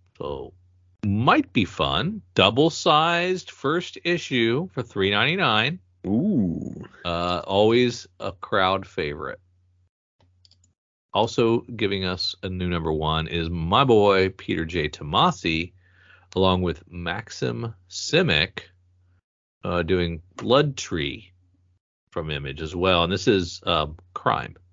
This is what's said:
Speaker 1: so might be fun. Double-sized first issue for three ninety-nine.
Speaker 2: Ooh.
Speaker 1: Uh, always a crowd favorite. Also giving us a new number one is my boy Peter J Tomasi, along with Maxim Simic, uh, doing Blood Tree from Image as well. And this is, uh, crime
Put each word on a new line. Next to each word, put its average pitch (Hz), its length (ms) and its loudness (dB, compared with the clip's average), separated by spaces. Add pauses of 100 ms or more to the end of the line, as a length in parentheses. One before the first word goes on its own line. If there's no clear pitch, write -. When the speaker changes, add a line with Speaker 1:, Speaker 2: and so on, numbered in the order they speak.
(160)
Speaker 1:
so 69 380 -10 (500)
might 127 480 2
be 110 140 0
fun. 95 560 -4 (120)
Double-sized 170 1160 2
first 165 540 -6
issue 139 680 0
for 131 100 -6
three 98 280 0
ninety-nine. 127 680 2 (280)
Speaker 2:
Ooh. 107 800 0 (200)
Speaker 1:
Uh, 87 420 -2
always 117 600 4 (120)
a 98 140 -8
crowd 95 540 0
favorite. 73 540 -8 (1700)
Also 113 480 2
giving 101 440 -4
us 92 380 -4
a 98 60 -6
new 90 200 -4
number 80 240 -2
one 78 340 -2
is 82 240 -4
my 87 340 2
boy 101 440 6
Peter 87 360 -4
J 80 240 -2
Tomasi, 90 840 -2 (640)
along 92 260 4
with 85 280 -4
Maxim 113 840 -8 (140)
Simic, 113 720 0 (1040)
uh, 90 180 -2
doing 85 400 -2 (140)
Blood 135 400 2
Tree 76 560 -8 (800)
from 80 180 -8
Image 71 320 -8
as 76 140 -8
well. 87 260 4
And 85 100 0
this 98 140 -4
is, 95 400 2
uh, 78 220 0 (260)
crime - 420 -2 (160)